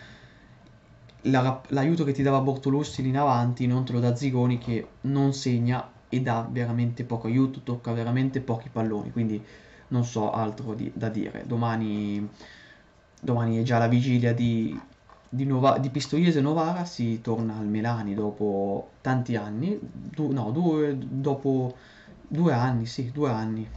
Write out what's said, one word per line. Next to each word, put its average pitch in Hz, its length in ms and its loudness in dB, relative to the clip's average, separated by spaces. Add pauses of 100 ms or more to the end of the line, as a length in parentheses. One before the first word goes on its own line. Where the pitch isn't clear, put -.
(1300)
La 135 140 4
rap-, 131 300 -2
l'aiuto 151 340 2
che 139 80 0
ti 135 100 -2
dava 135 180 4
Bortolussi 135 600 0
lì 131 60 0
in 131 100 0
avanti 123 480 2
non 123 180 2
te 123 80 -4
lo 120 80 0
dà 120 140 2
Zigoni, 123 440 2
che 117 300 -4 (140)
non 139 300 2
segna 123 560 0 (220)
e 127 100 0
dà 117 300 0
veramente 120 540 -2
poco 113 240 -4
aiuto, 131 320 2
tocca 120 320 -4
veramente 123 480 0
pochi - 300 -4
palloni, 110 400 -2
quindi 110 320 -2 (460)
non 120 160 2
so 107 280 -2
altro 110 420 -4
di, - 200 -6
da 113 160 -4
dire. - 360 -4
Domani, 107 800 -2 (920)
domani 117 380 0
è 113 40 2
già 120 160 2
la 117 80 4
vigilia 120 480 4
di, 113 440 0 (500)
di 131 180 -2
Nova-, 131 320 4
di 135 100 0
Pistoiese 151 520 2
Novara, 165 440 2
si 117 360 -2
torna 113 360 -2
al 107 100 -4
Melani 107 480 0
dopo 101 760 -2 (100)
tanti 127 360 0
anni, 110 440 -2
du-, 135 520 -6
no, 117 180 0
due, 151 480 2
dopo 135 760 -2 (520)
due 160 260 2
anni, 120 320 2
sì, 120 280 -6
due 143 180 0
anni 110 360 -2 (100)